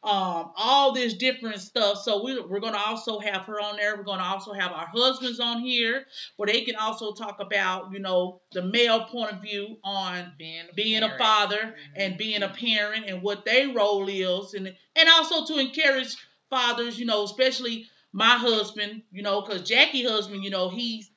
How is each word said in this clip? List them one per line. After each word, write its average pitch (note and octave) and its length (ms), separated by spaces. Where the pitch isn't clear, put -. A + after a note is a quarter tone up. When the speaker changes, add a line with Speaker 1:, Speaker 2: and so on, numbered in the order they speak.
Speaker 1:
um, F3+ 460
all C4+ 380
this A#3 220
different A3+ 460
stuff. G3+ 420
So G#3 200
we, C4 180
we're F#3 200
gonna A3 160
also A3 440
have G3 260
her G#3+ 120
on G#3 200
there. G#3 180
We're G3+ 80
gonna F#3 180
also F#3+ 300
have F#3+ 180
our E3 160
husbands B3 540
on A#3 220
here B3 440
where G#3 100
they A3+ 140
can A#3 160
also A3 380
talk G#3 260
about, F#3+ 500
you G3 80
know, F#3 440
the F3+ 100
male A3+ 420
point A3 280
of F#3 80
view G#3 420
on F#3 560
Speaker 2:
Being D#3+ 320
a E3+ 40
Speaker 1:
being A3 280
a A3 60
Speaker 2:
parent. G#3+ 140
Speaker 1:
father G#3+ 520
and F#3+ 160
Speaker 2:
Mm-hmm. F3+ 60
Speaker 1:
being G#3+ 240
a G3 80
parent G#3+ 580
and F#3 140
what G3+ 240
their C4 260
role G3+ 380
is. F#3+ 420
And, F#3+ 240
and D#4+ 140
also E4 380
to D4+ 120
encourage C4+ 560
fathers, A#3+ 500
you A#3+ 60
know, G#3 180
especially A#3+ 640
my A3+ 260
husband, G#3+ 640
you F#3 100
know, G3+ 200
'cause G3+ 260
Jackie C4 360
husband, G3+ 400
you G3 60
know, F#3 200
he A3+ 340